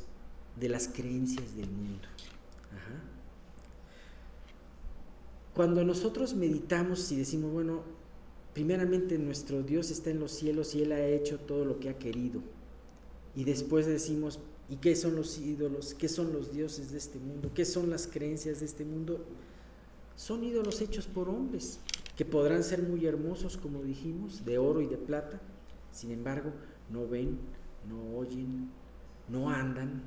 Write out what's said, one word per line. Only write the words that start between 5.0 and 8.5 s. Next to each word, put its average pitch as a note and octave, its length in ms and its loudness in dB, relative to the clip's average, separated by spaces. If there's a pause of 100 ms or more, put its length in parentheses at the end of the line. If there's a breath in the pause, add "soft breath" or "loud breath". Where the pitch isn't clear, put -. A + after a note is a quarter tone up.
Cuando F3 320 8
nosotros A3 480 2
meditamos F3 800 4
y C#3+ 40 2
decimos, D3+ 380 2
bueno, E3 300 0 (720)